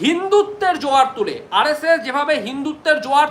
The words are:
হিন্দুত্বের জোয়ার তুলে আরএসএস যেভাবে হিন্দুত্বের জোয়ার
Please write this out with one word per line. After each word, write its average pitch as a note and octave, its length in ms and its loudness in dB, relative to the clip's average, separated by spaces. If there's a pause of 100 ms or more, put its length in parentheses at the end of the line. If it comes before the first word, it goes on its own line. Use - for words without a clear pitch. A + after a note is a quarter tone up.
হিন্দুত্বের F#4 800 0
জোয়ার C4+ 360 2
তুলে G#3 360 -6
আরএসএস D4+ 500 0
যেভাবে C#4+ 340 -2
হিন্দুত্বের C#4 680 -2
জোয়ার C#4+ 300 2